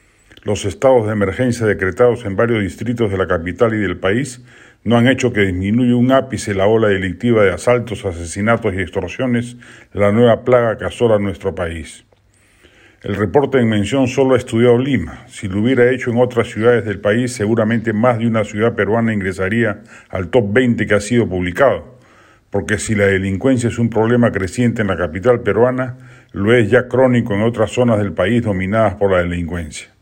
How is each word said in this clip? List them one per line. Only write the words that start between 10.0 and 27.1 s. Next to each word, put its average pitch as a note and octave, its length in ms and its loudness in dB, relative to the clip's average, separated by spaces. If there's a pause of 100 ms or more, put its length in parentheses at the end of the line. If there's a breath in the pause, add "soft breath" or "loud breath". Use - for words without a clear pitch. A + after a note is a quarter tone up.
nueva A2+ 320 4
plaga A#2 340 2
que F2+ 60 -10
asola G#2+ 340 2
nuestro F#2+ 380 -6
país. E2 460 -10 (1000 soft breath)
El G2 160 -6
reporte C3+ 420 2
en A2+ 100 4
mención A2 380 0
solo C3 260 2
ha B2+ 60 6
estudiado A#2+ 400 2
Lima. B2 480 -4
Si - 200 -10
lo F#2+ 140 -2
hubiera B2 300 4
hecho B2 180 -4
en A#2 80 -2
otras A#2+ 300 0
ciudades A2+ 380 2
del G2 140 -6
país, A#2 340 0
seguramente A2+ 600 0
más A#2 240 2
de A2+ 80 -2
una A2+ 180 0
ciudad G#2+ 300 -2
peruana A2 400 0
ingresaría G2 680 -2 (260 loud breath)
al F2+ 200 -6
top G#2 220 2
veinte A2+ 360 2
que G#2 80 2
ha G#2 40 2
sido A2 300 0
publicado. F2+ 680 -2 (500 soft breath)
Porque G2+ 300 -4
si A2 160 -4
la G2+ 100 2
delincuencia G2 640 0
es - 80 -6
un A#2 140 0
problema A2+ 400 2
creciente G#2 500 -2
en G#2 60 -2
la F#2+ 100 -2
capital F#2+ 440 0
peruana, B2 560 0 (340 loud breath)
lo G2+ 200 0
es A2 200 4
ya A#2+ 160 4
crónico B2 480 2